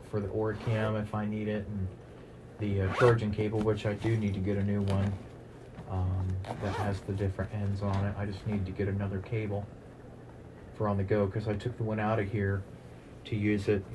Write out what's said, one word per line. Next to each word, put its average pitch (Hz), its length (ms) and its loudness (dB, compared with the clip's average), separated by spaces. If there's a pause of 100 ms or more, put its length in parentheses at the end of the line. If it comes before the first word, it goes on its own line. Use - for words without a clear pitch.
for 107 100 0
the 101 100 -2
Oricam 110 720 2
if 104 120 -4
I 107 120 0
need 107 220 0
it, 104 200 -2
and 101 200 -2 (720)
the, 101 220 2
uh, 92 140 4
charging 113 360 6
cable, 107 280 0
which 107 260 2
I 104 80 2
do 113 240 2
need 104 160 2
to 98 60 0
get 98 180 0
a 98 60 2
new 101 180 2
one, 98 320 2 (800)
um, 92 360 0 (360)
that 98 100 0
has 101 280 0
the 101 120 -2
different 98 400 0
ends 101 300 0
on 98 220 2
it. 101 120 0
I 101 80 -2
just 98 220 -6
need 104 180 0
to 92 60 -4
get 95 160 0
another 98 320 0
cable 101 460 -2 (1080)
for 107 140 0
on 101 80 2
the 95 60 2
go 104 240 4
'cause 104 200 -2
I 107 60 2
took 113 240 -4
the 117 60 0
one 107 160 0
out 107 200 2
of 101 100 0
here 98 340 2 (640)
to - 100 -2
use 104 320 2
it 104 280 4